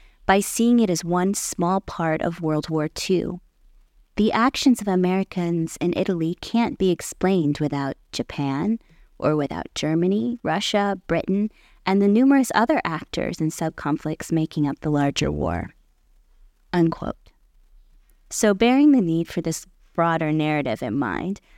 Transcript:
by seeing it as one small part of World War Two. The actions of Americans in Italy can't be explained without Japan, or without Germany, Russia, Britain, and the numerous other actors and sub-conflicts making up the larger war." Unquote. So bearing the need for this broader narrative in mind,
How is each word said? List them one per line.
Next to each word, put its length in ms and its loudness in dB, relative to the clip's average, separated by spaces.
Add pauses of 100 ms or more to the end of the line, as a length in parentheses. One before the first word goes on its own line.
(260)
by 140 4
seeing 400 2
it 100 4
as 140 0
one 300 0
small 480 -2
part 400 -2
of 200 -4
World 280 0
War 180 -2
Two. 540 -2 (720)
The 160 2
actions 500 2
of 60 -8
Americans 960 0
in 160 0
Italy 420 -2
can't 380 -2
be 140 2
explained 680 0
without 380 -4 (140)
Japan, 680 -4 (380)
or 180 0
without 380 -4
Germany, 680 -2
Russia, 640 -2
Britain, 420 -2 (360)
and 160 4
the 60 4
numerous 460 4
other 300 2
actors 560 -6
and 120 0
sub-conflicts 800 -6
making 360 0
up 120 -4
the 100 -4
larger 420 0
war." 420 -4 (960)
Unquote. 600 -2 (960)
So 240 2
bearing 380 4
the 100 6
need 260 0
for 140 -6
this 240 -6 (280)
broader 380 2
narrative 500 0
in 160 -4
mind, 420 -4 (180)